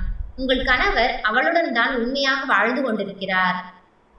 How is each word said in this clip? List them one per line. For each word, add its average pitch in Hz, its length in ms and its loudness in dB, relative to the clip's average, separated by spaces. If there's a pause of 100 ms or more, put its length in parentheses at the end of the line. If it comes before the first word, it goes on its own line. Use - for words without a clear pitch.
(360)
"உங்கள் 262 300 0
கணவர் 254 560 2
அவளுடன் 320 520 2
தான் 240 220 2
உண்மையாக 269 500 0
வாழ்ந்து 233 360 2
கொண்டிருக்கிறார், 190 760 -2 (600)